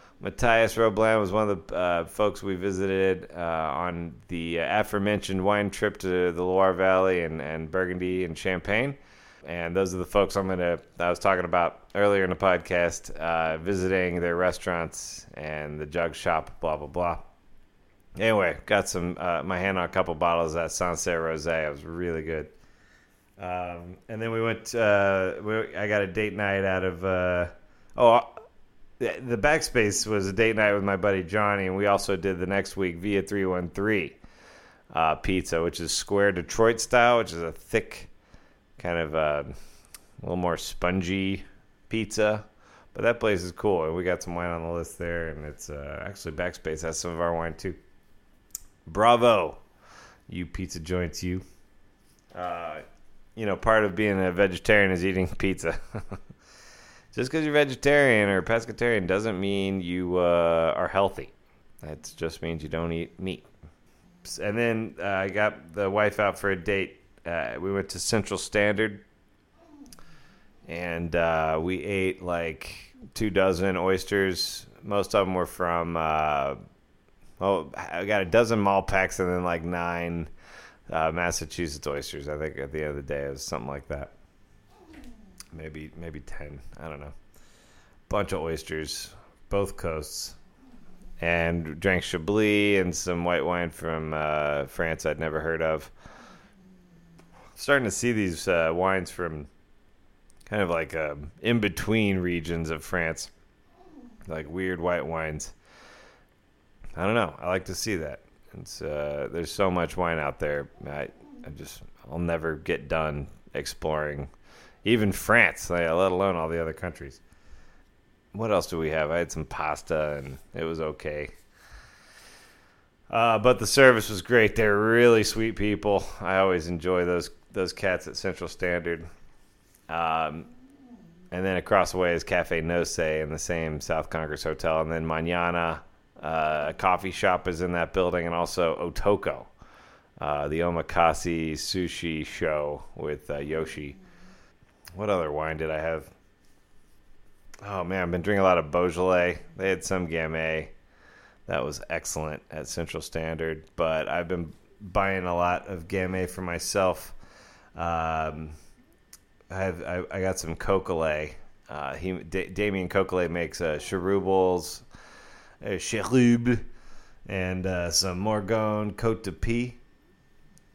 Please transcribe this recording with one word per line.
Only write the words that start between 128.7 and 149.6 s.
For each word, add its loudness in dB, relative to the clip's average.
Um, -2
and -4
then 0
across 4
the -2
way 4
is 0
Cafe 0
Nose 0
in 0
the -8
same -4
South -4
Congress -6
Hotel. 0
And -2
then -2
Manana, 0
uh, 0
a -6
coffee 2
shop, 0
is -4
in -2
that -2
building, 2
and -2
also 0
Otoko, 0
uh, -2
the 0
omakase 2
sushi -4
show -2
with, -6
uh, -4
Yoshi. -6
What -4
other 2
wine -2
did -2
I -2
have? -4
Oh, -2
man, 0
I've 0
been 0
drinking 2
a 6
lot 8
of -2
Beaujolais. 2
They 0